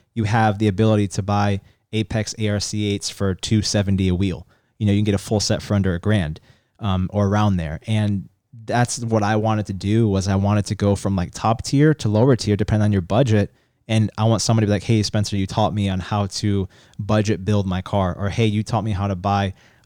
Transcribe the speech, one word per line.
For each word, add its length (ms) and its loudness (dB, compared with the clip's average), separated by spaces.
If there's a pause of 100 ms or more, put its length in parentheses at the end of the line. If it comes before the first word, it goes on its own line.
(140)
you 100 -2
have 340 2
the 100 2
ability 400 2
to 140 -6
buy 380 0 (320)
Apex 460 -4
A 100 -2
R 100 -2
C 280 -4
eights 240 -4
for 240 -2
two 260 0
seventy 480 0
a 60 2
wheel. 320 -2 (320)
You 80 -2
know, 60 4
you 80 2
can 40 0
get 100 2
a 40 0
full 220 -2
set 200 -2
for 140 -2
under 200 2
a 60 -6
grand, 400 -2 (380)
um, 340 -2
or 140 2
around 320 2
there." 280 -6
And 440 -2 (340)
that's 360 -2
what 220 0
I 140 2
wanted 300 0
to 60 -8
do, 360 2
was 200 0
I 80 2
wanted 300 2
to 80 -4
go 200 2
from, 220 -2
like, 160 -2
top 300 -2
tier 320 4
to 140 -4
lower 280 4
tier, 200 0
depending 280 0
on 80 2
your 80 2
budget. 520 2 (360)
And 280 2
I 80 0
want 180 2
somebody 240 2
to 20 0
be 40 2
like, 120 0
"Hey, 180 2
Spencer, 340 -2
you 100 0
taught 280 0
me 140 -2
on 100 -2
how 280 -2
to 420 -2 (300)
budget 460 0
build 220 2
my 160 -2
car," 340 -2
or, 140 -4
"Hey, 160 0
you 160 0
taught 220 -2
me 80 -4
how 160 -2
to 80 -2
buy," 380 -2 (320)